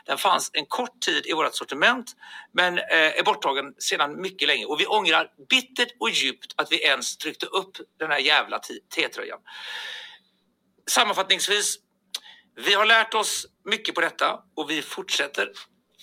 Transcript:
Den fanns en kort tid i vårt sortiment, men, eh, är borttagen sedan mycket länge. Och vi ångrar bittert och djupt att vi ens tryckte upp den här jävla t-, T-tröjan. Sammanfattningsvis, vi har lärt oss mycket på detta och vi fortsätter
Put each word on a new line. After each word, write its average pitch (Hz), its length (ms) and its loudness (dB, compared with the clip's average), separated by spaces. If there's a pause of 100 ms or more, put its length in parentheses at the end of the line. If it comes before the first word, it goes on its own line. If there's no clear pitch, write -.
Den 139 120 -2
fanns 185 340 2
en 147 140 -2
kort - 340 -4
tid 151 260 0
i 170 60 -2
vårt 156 220 0
sortiment, 226 580 0 (400)
men, 175 260 2
eh, - 60 -2 (340)
är 180 60 0
borttagen 139 540 0
sedan 156 420 -2
mycket 185 280 -2
länge. 123 160 2
Och 147 160 -2
vi 196 60 2
ångrar 170 440 2 (200)
bittert 254 500 0
och 220 100 0
djupt 135 460 -2
att 156 160 -2
vi 165 100 0
ens 135 340 0
tryckte - 300 -8
upp - 300 -6 (220)
den 156 120 -4
här 143 80 2
jävla 131 400 2
t-, - 160 -12 (200)
T-tröjan. - 440 -4 (1500)
Sammanfattningsvis, 190 880 2 (880)
vi 202 80 6
har 208 120 6
lärt 220 280 4
oss - 320 -2 (180)
mycket 214 300 -4
på 170 60 0
detta 151 380 0 (180)
och 151 140 -6
vi 156 120 -2
fortsätter - 680 -4 (540)